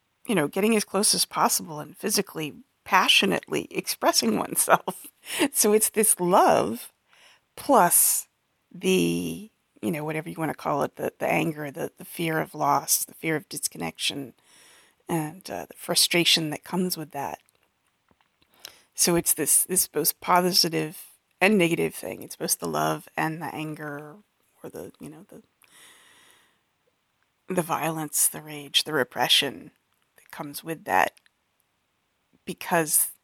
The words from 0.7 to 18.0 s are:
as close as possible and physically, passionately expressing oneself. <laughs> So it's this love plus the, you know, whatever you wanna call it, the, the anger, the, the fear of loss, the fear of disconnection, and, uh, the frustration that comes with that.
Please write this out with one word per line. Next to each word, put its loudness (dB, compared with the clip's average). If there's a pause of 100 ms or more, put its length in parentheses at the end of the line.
as 2
close 0
as 0
possible -2
and -14
physically, -4 (300)
passionately 2
expressing 0
oneself. 0
<laughs> -20 (380)
So 4
it's 4
this 2
love 4 (640)
plus 4 (460)
the, 0 (280)
you -2
know, -4
whatever -6
you -12
wanna -4
call -2
it, -4
the, -6
the -2
anger, -2
the, -8
the -16
fear -4
of -6
loss, 0
the -14
fear -2
of -6
disconnection, -8 (760)
and, -4
uh, -8
the -20
frustration 2
that -8
comes -2
with -12
that. -6 (1600)